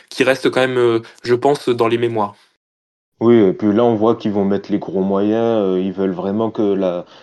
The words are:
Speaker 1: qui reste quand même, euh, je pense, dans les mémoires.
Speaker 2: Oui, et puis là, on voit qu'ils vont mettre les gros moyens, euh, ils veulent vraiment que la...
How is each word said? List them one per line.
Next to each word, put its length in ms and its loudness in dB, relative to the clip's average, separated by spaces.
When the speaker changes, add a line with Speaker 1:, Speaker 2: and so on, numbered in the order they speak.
Speaker 1:
qui 160 -2
reste 260 0
quand 100 -2
même, 160 0
euh, 220 2
je 140 0
pense, 320 0
dans 180 0
les 120 0
mémoires. 360 -2
Speaker 2:
Oui, 180 6
et 180 4
puis 180 0
là, 100 2
on 120 4
voit 200 2
qu'ils 180 -6
vont 120 -2
mettre 260 -4
les 80 -2
gros 220 -6
moyens, 640 0
euh, 160 0
ils 120 -4
veulent 180 -2
vraiment 400 -4
que 240 0
la... 320 -4